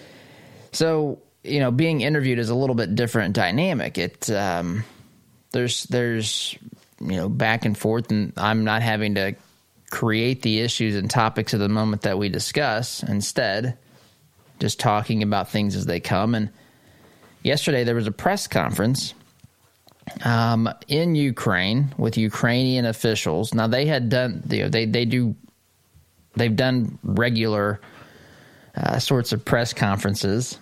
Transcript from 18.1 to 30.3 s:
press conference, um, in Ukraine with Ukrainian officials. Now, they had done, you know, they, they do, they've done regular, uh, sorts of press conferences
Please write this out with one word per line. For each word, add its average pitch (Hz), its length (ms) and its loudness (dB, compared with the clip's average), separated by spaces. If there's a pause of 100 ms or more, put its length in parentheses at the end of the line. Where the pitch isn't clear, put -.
press - 340 -2
conference, 101 720 0 (1080)
um, 113 460 2 (180)
in 165 280 2
Ukraine 123 800 2
with 113 220 0
Ukrainian 123 640 2
officials. 107 720 0
Now, 113 100 2
they 127 220 2
had 127 220 0
done, 123 380 0
you 104 140 0
know, 98 80 0
they, 113 160 2
they 117 200 2
do, 117 300 0 (1000)
they've 113 200 2
done 127 480 0
regular, 110 800 0 (960)
uh, - 220 0
sorts 123 340 0
of 110 100 -2
press 120 300 0
conferences 101 880 0